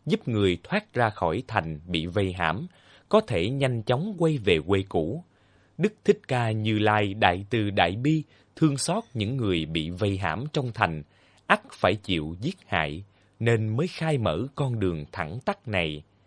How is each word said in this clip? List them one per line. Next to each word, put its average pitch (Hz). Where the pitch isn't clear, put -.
giúp 208
người 101
thoát -
ra 120
khỏi 90
thành 80
bị 85
vây 92
hãm, 90
có 220
thể 101
nhanh 127
chóng 175
quay 160
về 92
quê 95
cũ. 95
Đức 196
Thích -
Ca 120
Như 107
Lai 107
Đại 101
Từ 107
Đại 95
Bi 147
thương 143
xót 190
những 117
người 92
bị 80
vây 98
hãm 95
trong 127
thành, 82
ắt -
phải 98
chịu 85
giết 160
hại, 80
nên 110
mới 170
khai 160
mở 90
con 123
đường 85
thẳng 85
tắc -
này, 82